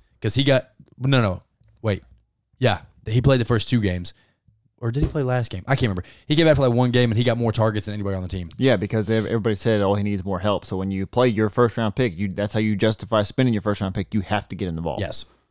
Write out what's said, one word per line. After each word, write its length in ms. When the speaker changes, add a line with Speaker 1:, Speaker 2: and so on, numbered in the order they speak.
Speaker 1:
'cause 140
he 100
got, 260
no, 240
no, 200
wait, 220
yeah, 220
he 160
played 180
the 60
first 220
two 120
games, 320
or 160
did 100
he 60
play 140
last 280
game? 160
I 80
can't 100
remember. 200
He 100
came 80
back 120
for, 120
like, 80
one 140
game, 200
and 60
he 80
got 140
more 120
targets 360
than 80
anybody 200
on 80
the 60
team. 300
Speaker 2:
Yeah, 180
because 320
ev-, 160
everybody 300
said, 260
"Oh, 140
he 80
needs 200
more 160
help." 280
So 100
when 140
you 160
play 220
your 200
first 300
round 180
pick, 200
you, 120
that's 240
how 80
you 160
justify 460
spending 320
your 80
first 180
round 140
pick. 180
You 80
have 280
to 80
get 120
him 80
the 60
ball. 180
Speaker 1:
Yes, 240